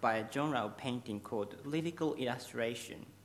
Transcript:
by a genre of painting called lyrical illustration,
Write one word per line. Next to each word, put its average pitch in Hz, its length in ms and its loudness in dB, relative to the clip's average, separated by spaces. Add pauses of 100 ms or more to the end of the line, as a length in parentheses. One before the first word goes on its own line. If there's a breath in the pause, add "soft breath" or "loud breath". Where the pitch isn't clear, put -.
by 113 140 6
a 107 140 0
genre 143 300 2
of 104 160 0
painting 117 460 -2
called 101 420 -2
lyrical 160 520 0
illustration, 120 920 -2 (180)